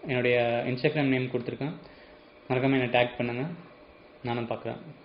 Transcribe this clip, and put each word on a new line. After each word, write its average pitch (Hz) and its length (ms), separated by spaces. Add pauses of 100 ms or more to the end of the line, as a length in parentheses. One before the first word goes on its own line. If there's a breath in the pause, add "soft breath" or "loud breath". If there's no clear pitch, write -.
என்னுடைய 120 600
Instagram 147 360
name 131 280
கொடுத்துருக்கேன், 127 420 (760 loud breath)
மறக்காம 131 140
என்னை 135 240
tag 120 300
பண்ணுங்க, 120 280 (760)
நானும் 120 260
பார்க்குறேன். 113 280 (280)